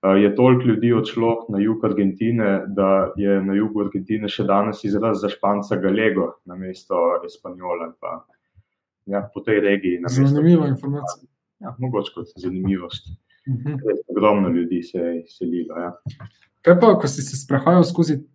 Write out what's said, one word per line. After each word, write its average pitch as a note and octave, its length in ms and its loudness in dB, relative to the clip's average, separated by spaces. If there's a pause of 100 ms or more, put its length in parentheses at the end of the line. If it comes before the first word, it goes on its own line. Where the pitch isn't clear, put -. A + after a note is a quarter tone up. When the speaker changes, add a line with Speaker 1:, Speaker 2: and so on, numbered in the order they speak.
Speaker 1:
Eh, F#2+ 160 6
je G2+ 160 4
toliko B2+ 300 4
ljudi A#2+ 280 2
odšlo A2+ 560 0
na G2+ 100 -4
jug G#2+ 260 0
Argentine, G2+ 800 0
da F#2+ 460 0
je G2 300 0
na G2 120 -2
jugu G#2+ 280 0
Argentine G2+ 460 -4
še G2+ 160 -4
danes G2+ 400 0
izraz G#2 360 0
za G2+ 80 -2
Španca G2+ 480 -2
galego G2 680 0
namesto F2 840 -4
Espanjola F2+ 600 -10
ali E2 160 -14
pa, - 240 -10 (840)
ja, G2 280 -6
po G2 60 -8
tej G#2 200 2
regiji F#2+ 400 0
namesto B2+ 260 0
Speaker 2:
Zanimiva D3+ 420 4
informacija. C3+ 580 -6 (340)
Speaker 1:
Ja, C3+ 160 -14
mogoče A2+ 380 -4
kot F2 200 -14
zanimivost. F#2 720 -6 (380)
Speaker 2:
Mhm. C3+ 360 -6
Speaker 1:
Res G#2 220 -2
ogromno G2 440 2
ljudi E2+ 340 -2
se F2+ 160 -10
je E2+ 240 -4
izselilo, E2+ 560 -8
ja. F2 140 -8 (720)
Speaker 2:
Kaj F3 160 8
pa, A3 140 6
ko - 140 0
si - 140 -4
se - 140 -6
sprehajal E3 480 2
skozi D#3 360 0 (140)